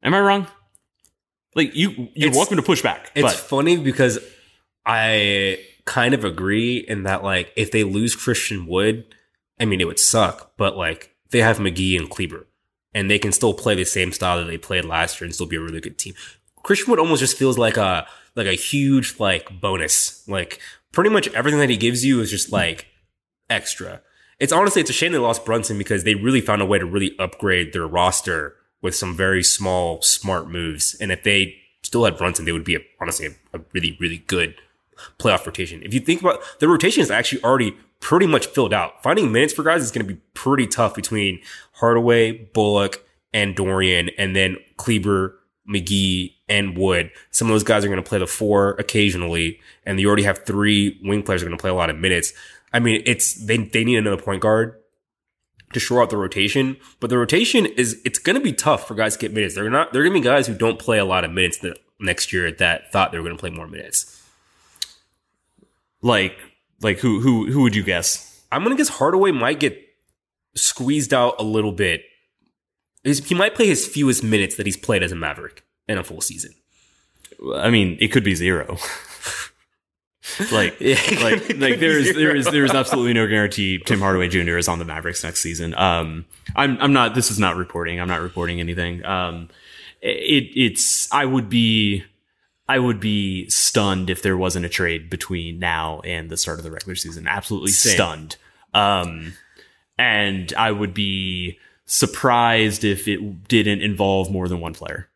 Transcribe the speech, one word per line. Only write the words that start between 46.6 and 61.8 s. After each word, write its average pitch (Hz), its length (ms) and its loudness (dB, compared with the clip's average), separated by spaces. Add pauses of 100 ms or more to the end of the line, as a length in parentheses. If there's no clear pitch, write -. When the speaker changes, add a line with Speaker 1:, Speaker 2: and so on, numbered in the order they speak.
Speaker 2:
Wood. 90 340 0 (200)
Some 117 180 0
of 110 40 4
those 107 100 4
guys 107 200 2
are 101 60 0
gonna 92 120 -2
play 101 180 -2
the 90 60 0
four 101 540 2
occasionally, 87 800 0 (260)
and 95 140 -2
you 98 80 2
already 104 160 4
have 98 220 -2
three 101 580 2
wing 101 200 -2
players 90 200 -2
are - 20 -6
gonna 87 120 -8
play 95 120 -4
a 92 60 0
lot 85 140 0
of 76 80 -6
minutes. 87 340 0 (420)
I 120 60 2
mean, 117 260 2
it's, - 280 0 (120)
they, 113 120 0
they 110 260 -2
need 120 140 2
another 104 240 0
point 95 200 -4
guard 110 340 2 (960)
to 120 60 -2
shore 123 220 2
up 113 80 4
the 107 80 -2
rotation, 107 600 0 (220)
but 117 100 -4
the 123 80 2
rotation 185 480 4
is, 120 400 -2
it's - 140 -4
gonna 214 200 0
be 220 140 -2
tough - 340 0
for 110 80 -10
guys 110 180 0
to - 60 -8
get 104 140 -4
minutes. 101 220 -2
They're 104 140 -2
not, 147 240 0
they're 139 100 2
gonna 180 120 4
be 160 60 4
guys 123 260 4
who 110 80 -4
don't 113 240 0
play 113 180 0
a 101 80 2
lot 92 180 2
of 82 80 -4
minutes 90 280 0
the 90 160 -8 (240)